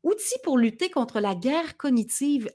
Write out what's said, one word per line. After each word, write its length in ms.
Outils 400
pour 160
lutter 320
contre 300
la 140
guerre 420
cognitive, 800